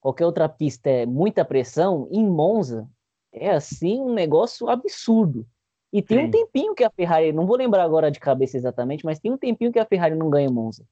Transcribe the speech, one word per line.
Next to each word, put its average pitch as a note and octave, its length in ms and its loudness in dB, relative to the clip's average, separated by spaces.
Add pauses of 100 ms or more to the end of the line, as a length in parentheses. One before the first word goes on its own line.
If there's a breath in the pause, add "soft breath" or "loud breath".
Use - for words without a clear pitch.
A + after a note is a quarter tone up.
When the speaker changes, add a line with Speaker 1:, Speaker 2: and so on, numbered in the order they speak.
Speaker 1:
qualquer C3+ 260 0
outra E3+ 220 2
pista D3 420 -4
é B2 160 2
muita B2 380 0
pressão, D3 680 -2
em G#3+ 180 2
Monza D3+ 600 0 (440)
é, C#3 180 -4
assim, F3 500 -2
um B3+ 120 -4
negócio F3 560 0
absurdo. A3+ 800 0 (460)
E G3+ 100 0
tem A3 160 2
um D#4 80 0
Speaker 2:
Sim. - 40 -4
Speaker 1:
tempinho G#4+ 440 0
que B3+ 100 2
a A3 60 2
Ferrari, D#3+ 420 2
não D#3+ 140 0
vou A3+ 100 2
lembrar A3 280 2
agora D#3 260 2
de C#3+ 100 -8
cabeça C3+ 360 0
exatamente, B2 480 -4
mas D#3 160 -6
tem A3 120 -4
um C4+ 60 -4
tempinho A#3+ 340 -2
que A#3+ 60 2
a A3 80 2
Ferrari E3+ 300 0
não D#3+ 120 0
ganha C#3+ 200 2
em B2+ 40 0
Monza. A2+ 400 -6